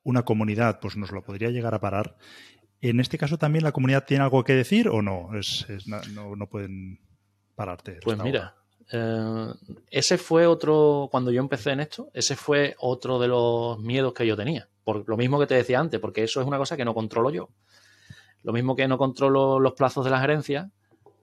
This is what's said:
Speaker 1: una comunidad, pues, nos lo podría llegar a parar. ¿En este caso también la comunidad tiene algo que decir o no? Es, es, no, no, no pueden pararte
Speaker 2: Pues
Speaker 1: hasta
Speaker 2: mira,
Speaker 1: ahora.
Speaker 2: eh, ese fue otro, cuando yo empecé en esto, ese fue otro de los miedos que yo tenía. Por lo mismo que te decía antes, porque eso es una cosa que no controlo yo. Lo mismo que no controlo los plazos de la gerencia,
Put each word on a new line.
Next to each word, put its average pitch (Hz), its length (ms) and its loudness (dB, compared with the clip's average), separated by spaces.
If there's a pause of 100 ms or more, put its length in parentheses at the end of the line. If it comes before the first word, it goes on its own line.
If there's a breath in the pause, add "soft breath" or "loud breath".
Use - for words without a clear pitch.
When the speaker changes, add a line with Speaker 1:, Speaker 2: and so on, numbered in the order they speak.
Speaker 1:
una 123 200 0
comunidad, 107 560 0
pues, 101 180 -10
nos 95 140 -8
lo 98 120 -10
podría 101 260 -4
llegar 117 260 -2
a 104 40 -2
parar. 101 380 -2 (640 loud breath)
¿En 123 180 2
este 127 180 -2
caso 156 200 -2
también 156 260 0
la 151 80 0
comunidad 135 340 2
tiene 139 180 2
algo 131 200 4
que 135 100 4
decir 196 360 4
o 110 120 2
no? 98 360 -4
Es, - 320 -6
es, 98 180 -12
no, 104 140 -10 (120)
no, 104 220 -14
no 101 140 -10
pueden 95 500 -12 (560)
pararte 92 480 -10
Speaker 2:
Pues 110 120 -2
Speaker 1:
hasta 107 100 -6
Speaker 2:
mira, 113 300 -4 (360)
Speaker 1:
ahora. 113 640 -4
Speaker 2:
eh, - 220 -18 (140)
ese 139 280 2
fue 170 300 4
otro, 151 640 4
cuando 127 220 0
yo 123 80 2
empecé 139 320 -2
en 135 80 -2
esto, 220 340 -10
ese 131 220 -2
fue 143 440 0
otro 127 400 -2
de 123 100 2
los 117 500 2
miedos 123 340 0
que 117 140 0
yo 107 80 2
tenía. 113 320 -4 (160)
Por 104 240 -2
lo 113 80 0
mismo 127 240 2
que 143 80 4
te 135 80 2
decía 123 240 4
antes, 135 220 -2
porque 107 240 -2
eso 131 160 -2
es 131 60 -2
una 143 100 -2
cosa 139 180 -4
que 131 80 -4
no 117 100 -2
controlo 113 360 0
yo. 165 220 -6 (880 soft breath)
Lo - 100 -6
mismo 123 240 0
que 135 140 2
no 131 80 2
controlo 135 640 2
los 131 100 4
plazos 131 320 0
de 131 80 0
la 131 80 2
gerencia, 147 500 -2 (540)